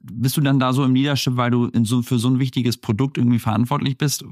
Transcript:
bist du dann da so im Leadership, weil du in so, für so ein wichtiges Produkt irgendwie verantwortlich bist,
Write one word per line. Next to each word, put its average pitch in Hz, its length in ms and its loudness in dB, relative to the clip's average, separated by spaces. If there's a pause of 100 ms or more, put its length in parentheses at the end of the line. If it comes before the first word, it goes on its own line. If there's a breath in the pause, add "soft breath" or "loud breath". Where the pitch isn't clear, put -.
bist 117 340 -4
du 160 60 0
dann 139 180 2
da 127 140 2
so 139 100 2
im 127 100 2
Leadership, 131 440 0
weil 120 140 0
du 120 160 2
in 117 180 0
so, 120 160 0
für 123 180 0
so 117 80 -2
ein 131 120 0
wichtiges 123 360 -2
Produkt 135 420 -2
irgendwie 120 220 2
verantwortlich 123 580 -2
bist, - 340 -2